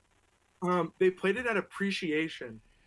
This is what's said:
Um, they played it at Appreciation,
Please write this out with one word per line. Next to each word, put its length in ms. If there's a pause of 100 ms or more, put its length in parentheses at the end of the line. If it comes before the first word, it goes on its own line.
(640)
Um, 360
they 120
played 260
it 100
at 100
Appreciation, 1040 (260)